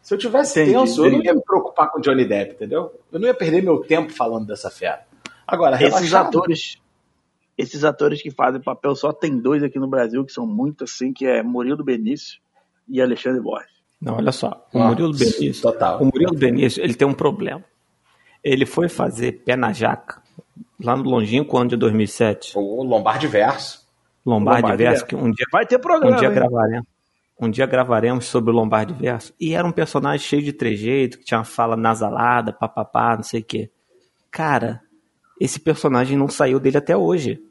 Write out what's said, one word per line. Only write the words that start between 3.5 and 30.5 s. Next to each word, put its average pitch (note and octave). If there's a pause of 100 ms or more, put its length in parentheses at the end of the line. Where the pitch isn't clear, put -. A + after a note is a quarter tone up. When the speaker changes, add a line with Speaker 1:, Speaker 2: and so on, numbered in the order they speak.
Speaker 1:
meu E3
tempo D#3+
falando A2+
dessa G2+
fera. E2+ (460)
Agora, D#3+
Speaker 2:
Esses C#3+ (180)
Speaker 1:
relaxado. F3
Speaker 2:
atores, - (800)
esses C#3+
atores D3
que D3
fazem C3
papel, C3+
só D3+
tem D3+
dois C#3+
aqui C#3
no C3+
Brasil C3
que C3
são A#2+
muito C3
assim, B2+
que C3
é A#2
Murilo B2
Benício B2 (500)
e C3
Alexandre B2+
Borges. A2 (320)
Speaker 3:
Não, A#2+
olha A2+
só. -
O B2
Speaker 1:
Ah, A#2
Speaker 3:
Murilo D#3
Benício, C#3+
Speaker 1:
total. A2
Speaker 3:
o D3
Murilo E3
Benício, B2+
ele A#2+
tem C#3+
um C#3+
problema. D#3+ (800)
Ele C3+
foi E3+
fazer B2
Pé B2
na A#2+
Jaca, - (600)
lá A#2+
no C3+
longínquo B2+
ano B2
de B2
dois A2+
mil G#2+
e G2+
sete. -
Speaker 1:
O G2+
Lombardi A#2
Verso. A2 (380)
Speaker 3:
Lombardi A#2
Speaker 2:
Lombardi G#2+
Speaker 3:
Verso, A#2+ (100)
Speaker 2:
Verso. -
Speaker 3:
que -
um B2
dia, A#2+
Speaker 2:
Vai A3
ter B3
programa, D4
Speaker 3:
um A#3+
dia -
Speaker 2:
hein? G#3
Speaker 3:
gravaremos. A#2+ (520)
Um A#2
dia B2+
gravaremos B2
sobre A#2
o A2+
Lombardi A2
Verso. B2+
E D#3+
era F3
um E3+
personagem C#3+
cheio D3
de C#3+